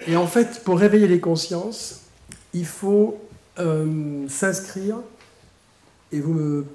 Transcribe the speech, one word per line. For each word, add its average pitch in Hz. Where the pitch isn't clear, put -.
Et 165
en 175
fait, 233
pour 185
réveiller 208
les 175
consciences, 175
il 175
faut, 208
euh, 156
s'inscrire, 190
et 147
vous 160
me 147